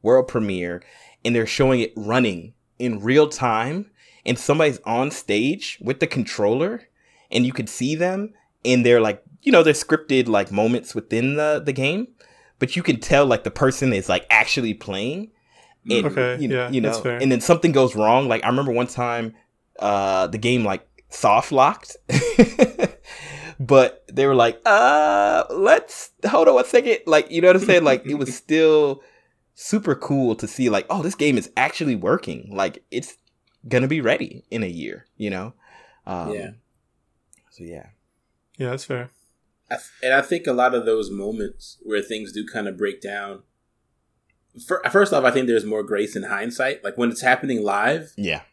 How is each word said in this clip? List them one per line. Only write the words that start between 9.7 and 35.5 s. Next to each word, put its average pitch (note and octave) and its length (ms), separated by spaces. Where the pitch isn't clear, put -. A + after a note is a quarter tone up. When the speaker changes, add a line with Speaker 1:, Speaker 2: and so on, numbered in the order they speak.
Speaker 1:
scripted, C#3 540
like, G2+ 240
moments A2 420
within A#2 420
the, D3+ 300
the C#3+ 80
game, D3+ 360
but - 160
you F3 80
can B2+ 160
tell, C#3+ 260
like, A#2+ 180
the G#2+ 80
person C3 400
is, G2 160
like, F#2 220
actually A2 460
playing. B2+ 560
And, A#2 180
Speaker 2:
Okay, B2+ 340
Speaker 1:
you, B2+ 80
Speaker 2:
yeah, B2 200
Speaker 1:
you C3 120
know, G#2+ 80
Speaker 2:
that's A2+ 100
fair. A#2+ 180
Speaker 1:
and C3 140
then B2 80
something E3 320
goes C3 240
wrong. A#2 320
Like, A2 160
I G2+ 60
remember C3 240
one B2 140
time, A#2 480
uh, G2 480
the F#2 100
game, A#2+ 280
like, G2 200
soft - 460
locked, C#3 420
<laughs> - 1500
but C3 520
they C3+ 160
were C3+ 80
like, A#2 300
"Uh, G3+ 840
let's, - 640
hold C#4+ 220
on C4+ 80
one B3 100
second." C#4 400
Like, D#3 260
you E3 100
know F3 60
what F3+ 100
I'm F#3+ 80
saying? F3+ 180
Like, C3+ 220
it C#3 100
was B2+ 200
Speaker 3:
<laughs> - 80
Speaker 1:
still D#3 580
super G3+ 400
cool B2+ 400
to A2 120
see, B2 220
like, G2+ 200
"Oh, F3+ 120
this F3 140
game D3 220
is - 200
actually C#3 380
working. F#2 580
Like, G2 380
it's - 260
gonna C3 200
be D3+ 140
ready - 500
in A2 120
a F#2 40
year," D#2 380
you G#2 120
know? F#2+ 240